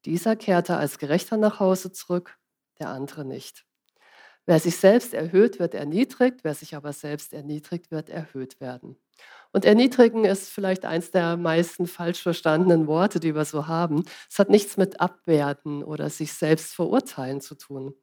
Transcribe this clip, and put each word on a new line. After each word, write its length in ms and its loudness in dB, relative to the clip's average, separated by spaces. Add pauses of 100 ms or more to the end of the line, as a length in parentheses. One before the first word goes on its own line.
Dieser 320 0
kehrte 400 0
als 220 -4
Gerechter 380 -2
nach 240 0
Hause 320 0
zurück, 460 -8 (400)
der 100 -10
andere 360 -10
nicht. 400 -14 (800)
Wer 140 6
sich 160 -2
selbst 380 4
erhöht, 440 2
wird 160 -4
erniedrigt. 720 -2
Wer 100 -4
sich 220 -16
aber 160 -12
selbst 400 -12
erniedrigt, 580 -10
wird 200 -8
erhöht 500 -12
werden. 360 -14 (560)
Und 120 0
erniedrigen 600 6
ist 260 0
vielleicht 340 -4
eins 280 -6
der 240 0
meisten 500 0
falsch 360 -8
verstandenen 640 2
Worte, 340 0
die 140 -2
wir 120 0
so 220 -6
haben. 360 -2 (260)
Es 80 -8
hat 120 4
nichts 260 4
mit 240 0
abwerten 840 -2
oder 260 -6
sich 240 -8
selbst 400 -2
verurteilen 680 -4
zu 160 -20
tun. 460 -14